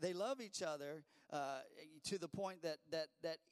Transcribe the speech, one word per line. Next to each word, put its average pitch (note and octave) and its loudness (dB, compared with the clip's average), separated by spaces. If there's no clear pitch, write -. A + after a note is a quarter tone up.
they F3+ 4
love A#3+ 2
each G3+ -4
other, D3+ 0
uh, C#3 0
to G3+ 2
the E3 -2
point F#3+ -2
that, D#3 0
that, D#3+ 2
that E3 0